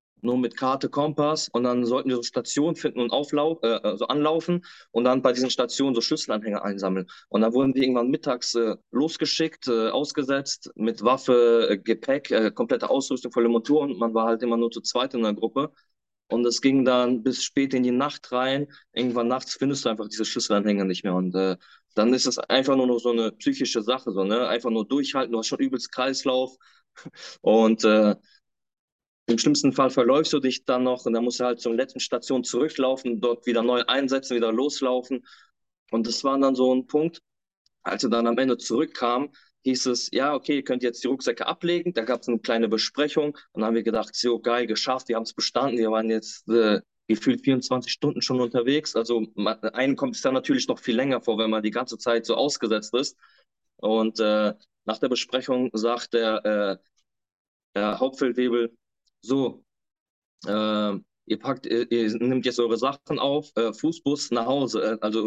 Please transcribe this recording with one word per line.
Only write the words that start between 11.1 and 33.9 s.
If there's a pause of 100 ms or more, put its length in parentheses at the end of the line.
äh,
Gepäck,
äh,
komplette
Ausrüstung,
volle
Motoren.
Man
war
halt
immer
nur
zu
zweit
in
der
Gruppe. (560)
Und
es
ging
dann
bis
spät
in
die
Nacht
rein. (260)
Irgendwann
nachts
findest
du
einfach
diese
Schlüsselanhänger
nicht
mehr.
Und,
äh, (360)
dann
ist
es
einfach
nur
noch
so
eine
psychische
Sache,
so,
ne?
Einfach
nur
durchhalten,
du
hast
schon
übelst
Kreislauf. (400)
<laughs>
Und,
äh, (1120)
im
schlimmsten
Fall
verläufst
du
dich
dann
noch
und
dann
musst
du
halt
zur
letzten
Station
zurücklaufen,
dort
wieder
neu
einsetzen,